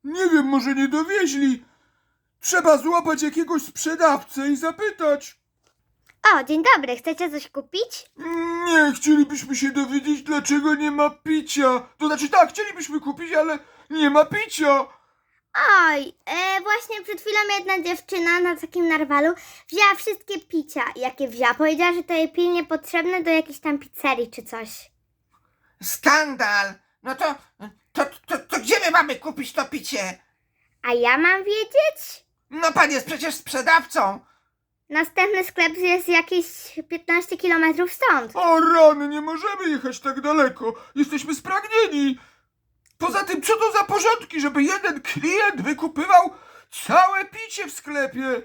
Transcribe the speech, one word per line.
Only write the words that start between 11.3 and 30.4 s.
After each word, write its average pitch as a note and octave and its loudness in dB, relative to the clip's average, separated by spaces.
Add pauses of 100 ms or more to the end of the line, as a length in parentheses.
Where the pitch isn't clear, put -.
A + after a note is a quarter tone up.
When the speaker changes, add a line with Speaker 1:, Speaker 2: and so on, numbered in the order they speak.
Speaker 1:
To D4+ -2
znaczy D4+ -2
tak, F4+ 6
chcielibyśmy F#4 -8
kupić, D#4+ -8
ale D#4 0 (300)
nie D4+ 2
ma D4 6
picia. D4+ 0 (1120)
Speaker 2:
Oj, C#4+ -2 (120)
e, F#4+ -2
właśnie G#4+ -4
przed F#4+ -10
chwilą G#4 -2 (220)
jedna F#4+ -2
dziewczyna E4+ -2
na F4 0
takim E4+ -2
narwalu D4+ 2 (380)
wzięła G4+ 4
wszystkie G4+ -8
picia, D4+ -6 (140)
jakie B3+ -6
wzięła. A#3+ 0
Powiedziała, D#4 2
że E4+ -4
to F4 -6
jej D#4+ 0
pilnie F4 0
potrzebne E4+ -4
do E4 0
jakiejś D#4+ 0
tam D4 -4
pizzerii B3 -4
czy - -16
coś. - -16 (920)
Speaker 3:
Skandal! A3+ 0 (300)
No C4 -8
to, D4+ -2 (560)
to, - -2 (220)
to, D#4+ -4
to - -6
gdzie B3+ 0
my E4 2
mamy D#4 2
kupić - -12
to C#4 -4
picie? G3 -8 (640)